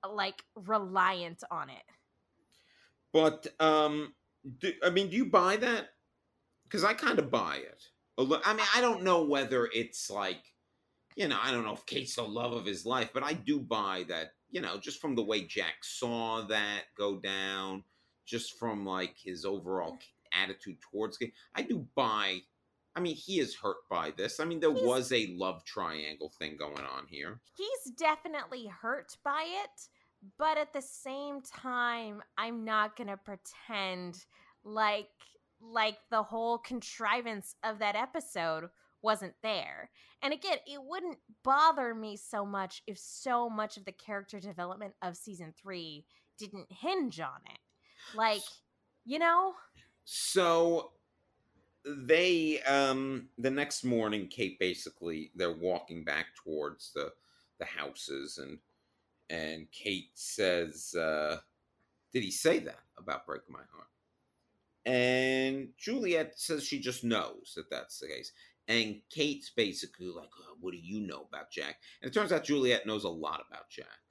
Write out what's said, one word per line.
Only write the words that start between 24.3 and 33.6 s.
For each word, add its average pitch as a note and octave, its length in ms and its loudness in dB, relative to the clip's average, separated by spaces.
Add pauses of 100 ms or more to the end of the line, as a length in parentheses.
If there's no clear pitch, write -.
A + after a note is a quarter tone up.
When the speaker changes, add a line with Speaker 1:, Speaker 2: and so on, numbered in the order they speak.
Speaker 2:
I D#3 60 2
mean, E3 140 -2
there D#3 120 6
Speaker 1:
He's B2 260 4
Speaker 2:
was B2+ 140 0
a A2+ 160 4
love F2+ 360 -2
triangle D#2 680 -6
thing D2+ 260 -8
going D2 300 -6
on C2+ 220 -8
here. D#2 340 -10 (140)
Speaker 1:
He's G#4 360 -6
definitely D4+ 760 -4
hurt A3+ 560 -8
by D4 240 -2
it, F#4+ 420 -10 (500)
but D#4 200 2
at D4 140 -2
the C#4 100 -4
same C#4 600 -8
time, A#3+ 800 -4 (160)
I'm A3+ 260 -4
not G#3+ 320 2
gonna G3+ 220 -6
pretend F#3 1080 -8 (400)